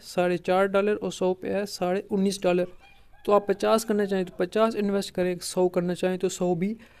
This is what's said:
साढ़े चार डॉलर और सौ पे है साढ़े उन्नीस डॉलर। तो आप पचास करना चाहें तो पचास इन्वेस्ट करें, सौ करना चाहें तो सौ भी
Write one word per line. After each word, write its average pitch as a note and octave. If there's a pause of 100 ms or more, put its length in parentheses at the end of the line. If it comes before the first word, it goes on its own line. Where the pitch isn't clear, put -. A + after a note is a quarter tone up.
साढ़े F3+
चार F#3
डॉलर G3+
और F#3+
सौ F#3
पे -
है G3+
साढ़े F#3
उन्नीस G3
डॉलर। F3+ (580)
तो G#3
आप G3+
पचास G#3+
करना G#3
चाहें F#3+
तो F#3
पचास G#3+
इन्वेस्ट G3+
करें, F3+
सौ F#3
करना F3+
चाहें F#3
तो F3+
सौ F3+
भी G3 (240)